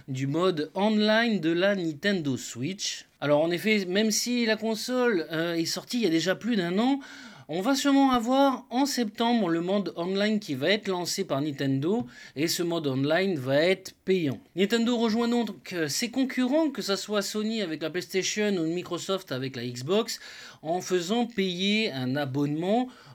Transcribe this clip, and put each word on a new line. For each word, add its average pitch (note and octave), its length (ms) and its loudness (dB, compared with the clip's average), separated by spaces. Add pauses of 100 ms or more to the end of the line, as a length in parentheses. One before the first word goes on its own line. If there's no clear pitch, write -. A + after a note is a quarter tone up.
du C3+ 200 -4
mode D#3 480 2
online G#3+ 640 4
de D#3+ 100 0
la F#3 260 2
Nintendo D#3+ 640 0
Switch. - 680 -8 (120)
Alors D3 220 4
en E3 80 2
effet, G3 360 2
même G#3 260 2
si A#3+ 340 0
la A3 120 2
console, A3+ 760 0
euh, E3 240 -2
est E3 100 0
sortie F3+ 320 -4
il A3+ 60 0
y - 20 4
a D#3+ 60 2
déjà E3 240 2
plus A3 200 -2
d'un F3+ 220 0
an, C4+ 220 2 (520)
on E3+ 100 -2
va C4 120 2
sûrement C4+ 380 4
avoir B3+ 580 2
en C4 160 2
septembre A#3 640 2
le E3 120 2
mode F#3 340 0
online G3 440 0
qui D3 140 -6
va C3+ 160 0
être G#3 180 2
lancé F3+ 380 -2
par C#3 160 0
Nintendo D3 640 0 (300)
et D3 120 0
ce E3+ 140 -2
mode E3+ 240 0
online D3+ 540 0
va C3+ 200 2
être F#3 360 2 (100)
payant. D#3+ 340 0 (160)
Nintendo A3+ 400 2
rejoint A#3 320 0
donc, A3 460 -2
euh, D#3+ 140 -2
ses G#3+ 240 -4
concurrents, C4+ 580 0
que G3+ 140 -6
ça G3 120 -2
soit G#3 280 -2
Sony G#3+ 400 -4
avec D#3 180 -6
la D#3+ 80 -2
PlayStation F#3+ 680 -2
ou D#3+ 120 0
Microsoft F3 640 -4
avec C3 240 -6
la A#2+ 100 -6
Xbox, C#3 540 -2 (420)
en E3 180 -2
faisant F#3 460 0
payer F#3+ 680 0
un C3 240 -2
abonnement, D3 720 0 (280)